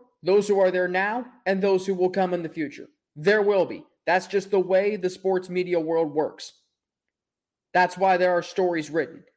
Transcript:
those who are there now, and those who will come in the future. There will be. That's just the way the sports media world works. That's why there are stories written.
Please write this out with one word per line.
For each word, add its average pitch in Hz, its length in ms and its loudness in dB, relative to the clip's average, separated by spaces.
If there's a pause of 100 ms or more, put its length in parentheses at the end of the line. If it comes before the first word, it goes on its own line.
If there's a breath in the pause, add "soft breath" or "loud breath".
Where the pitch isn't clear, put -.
(220)
those 196 260 2
who 202 120 2
are 185 100 6
there 180 180 0
now, 202 380 -2 (220)
and 190 120 0
those 190 280 2
who 196 80 0
will 180 160 0
come 185 240 0
in 170 80 -4
the 156 60 -8
future. 151 380 -8 (280)
There 196 260 2
will 202 240 2
be. 113 180 -12 (220)
That's 185 220 0
just 190 240 -4
the 196 80 2
way 190 360 2
the 180 140 -4
sports 185 400 -4
media 175 300 -2
world 165 340 -2
works. - 480 -6 (1120)
That's 180 240 2
why 185 200 2
there 180 140 2
are 175 120 0
stories 175 480 -2
written. 151 320 -4 (140)